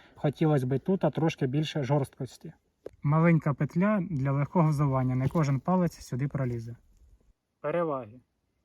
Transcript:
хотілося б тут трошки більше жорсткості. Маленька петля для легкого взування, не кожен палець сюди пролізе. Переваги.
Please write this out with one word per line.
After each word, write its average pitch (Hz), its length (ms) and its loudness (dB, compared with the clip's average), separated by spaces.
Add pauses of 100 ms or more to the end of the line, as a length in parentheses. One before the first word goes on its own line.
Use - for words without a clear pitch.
(140)
хотілося 151 520 0
б 131 120 0
тут 190 220 -2
трошки 151 460 0
більше 147 360 -2
жорсткості. 139 680 -4 (500)
Маленька 156 520 4
петля 185 560 0
для 139 220 -2
легкого 143 360 2
взування, 131 460 0
не 131 140 0
кожен 143 320 0
палець 180 400 0
сюди 135 280 -4
пролізе. 120 480 -6 (840)
Переваги. 143 600 -4 (440)